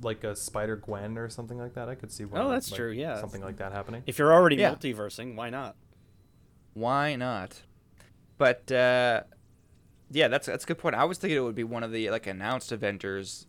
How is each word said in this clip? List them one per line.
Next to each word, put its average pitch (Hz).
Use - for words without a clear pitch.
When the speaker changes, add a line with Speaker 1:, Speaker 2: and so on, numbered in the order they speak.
Speaker 1:
like, 113
a 104
Spider-Gwen 107
or 117
something 120
like 120
that. 120
I 131
could 110
see 107
why, 104
Speaker 2:
Oh, 247
that's 254
Speaker 1:
like, 98
Speaker 2:
true, 117
yeah. 131
Speaker 1:
something 98
like 95
that 98
happening. 104
Speaker 2:
If 131
you're 147
already 165
Speaker 3:
Yeah. 185
Speaker 2:
multiversing, 113
why 117
not? 120
Speaker 3:
Why 139
not? 120
But, 127
uh, 123
yeah, 143
that's, 127
that's -
a -
good 165
point. 147
I 123
was 180
thinking 160
it 135
would 120
be 117
one 117
of 113
the, 110
like, 110
announced 101
Avengers, 98